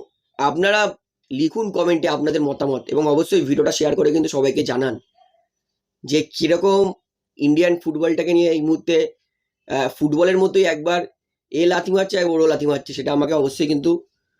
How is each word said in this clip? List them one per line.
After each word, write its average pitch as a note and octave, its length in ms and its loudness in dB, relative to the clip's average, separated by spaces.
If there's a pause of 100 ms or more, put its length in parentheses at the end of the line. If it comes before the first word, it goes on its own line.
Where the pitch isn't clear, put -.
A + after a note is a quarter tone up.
(380)
আপনারা F3 440 0 (500)
লিখুন D#3 400 -2
কমেন্টে F3 360 0
আপনাদের D3+ 340 -2
মতামত C#3+ 460 -2
এবং D3 200 0
অবশ্যই D#3+ 340 2
ভিডিওটা C#3 300 0
শেয়ার D3 240 0
করে D3+ 160 2
কিন্তু D#3+ 180 0
সবাইকে C#3 340 2
জানান C3+ 360 -2 (1040)
যে C#3+ 160 0 (160)
কীরকম F#3 580 2 (440)
ইন্ডিয়ান D#3 440 2
ফুটবলটাকে D#3+ 520 -2
নিয়ে E3+ 180 4
এই D#3+ 100 0
মুহূর্তে, D#3+ 340 0 (720)
আহ, C3 300 -2
ফুটবলের E3 400 2
মতোই F#3+ 260 2
একবার E3+ 380 -2 (500)
এ C#3+ 140 -2
লাথি F3+ 260 0
মারছে, F#3+ 260 0
একবার F3 180 0
ওরও D#3+ 120 4
লাথি D3 180 0
মারছে, C#3+ 280 -4
সেটা C3+ 180 -6
আমাকে D3 220 0
অবশ্যই C#3+ 340 0
কিন্তু D3+ 240 0 (480)